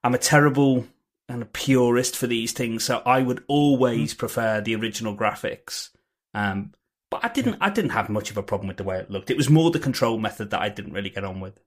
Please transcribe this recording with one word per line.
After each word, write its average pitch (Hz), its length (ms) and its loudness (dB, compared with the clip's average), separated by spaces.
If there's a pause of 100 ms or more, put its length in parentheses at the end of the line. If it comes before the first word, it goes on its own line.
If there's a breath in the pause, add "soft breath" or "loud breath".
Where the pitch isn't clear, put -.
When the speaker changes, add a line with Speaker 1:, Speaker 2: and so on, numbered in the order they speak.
Speaker 1:
I'm 123 100 2
a 127 40 0
terrible 139 680 4 (440)
and 120 120 -8
a 110 40 -8
purist 123 720 2
for 127 100 -2
these 117 240 -2
things, 113 320 -4
so 120 220 -2
I 127 160 4
would 123 260 0
always 127 680 2
Speaker 2:
Mm. - 40 -12
Speaker 1:
prefer 110 420 -2
the 113 160 -2
original 107 400 -4
graphics. - 760 -6 (420)
Um, 101 400 -4 (360)
but - 140 -4
I 240 60 -2
didn't, 247 240 0
Speaker 2:
Yeah. - 80 -8
Speaker 1:
I 233 80 2
didn't 202 220 0
have 107 180 -2
much 104 220 -4
of - 60 -12
a 98 60 -4
problem 101 240 -4
with 92 100 -8
the 95 60 -8
way 92 140 -4
it - 120 -10
looked. 98 220 -6
It 120 60 2
was 135 120 0
more 160 220 6
the 165 80 -2
control 120 400 0
method 107 300 -6
that 82 120 -2
I 104 60 -2
didn't - 240 -10
really 98 180 -6
get 98 140 -8
on 95 160 -8
with. 95 280 -12